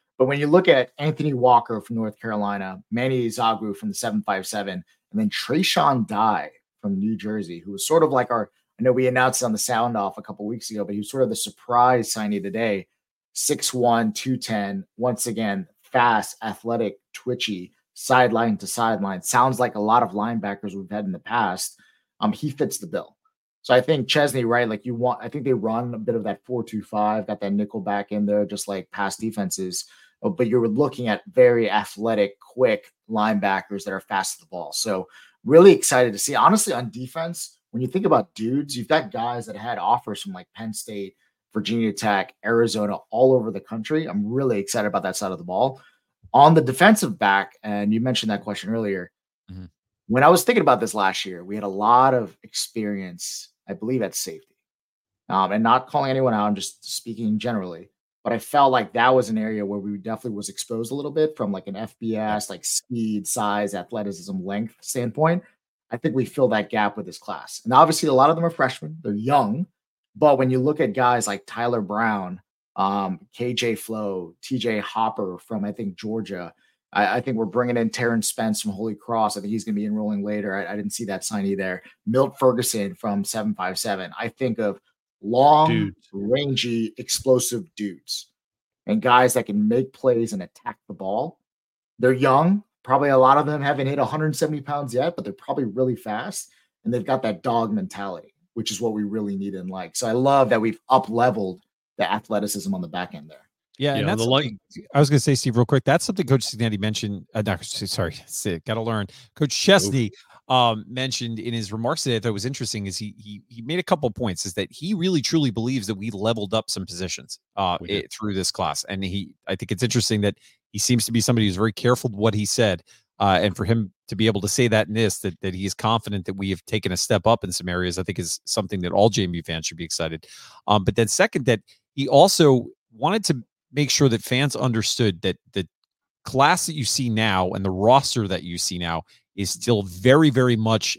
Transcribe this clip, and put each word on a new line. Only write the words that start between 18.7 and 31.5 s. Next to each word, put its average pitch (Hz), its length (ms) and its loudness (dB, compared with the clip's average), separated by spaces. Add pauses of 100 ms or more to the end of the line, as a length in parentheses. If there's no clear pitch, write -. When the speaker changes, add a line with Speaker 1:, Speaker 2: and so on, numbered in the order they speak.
Speaker 1:
Sounds 123 380 2
like 123 140 0
a 107 60 -4
lot 113 220 4
of 98 80 -2
linebackers 104 640 -6
we've 95 160 -12
had 104 140 -6
in 95 80 -6
the 85 80 -8
past. 104 580 -4 (400)
Um, 107 140 0
he 147 180 -6
fits 131 280 -4
the 101 80 -14
bill. 82 300 -10 (460)
So 127 120 0
I 127 60 6
think 135 280 -2
Chesney, 139 360 2
right, 120 240 2
like, 107 180 -6
you 123 80 -6
want, 120 280 -2
I 117 60 -10
think 131 160 -8
they 131 80 0
run 117 420 -2
a 113 40 -10
bit 110 160 -2
of 107 100 -4
that 98 200 -6
four 120 200 -6
two 110 180 -8
five, 107 440 -2
got 104 140 -8
that 101 120 -4
nickel 104 280 -2
back 101 300 -6
in 104 160 -2
there, 104 200 2
just 101 220 -8
like 95 220 -8
past 98 300 -6
defenses. 95 640 -6 (380)
Uh, - 80 -2
but - 180 0
you're 120 200 2
looking 123 400 -2
at 101 220 -2
very 120 400 6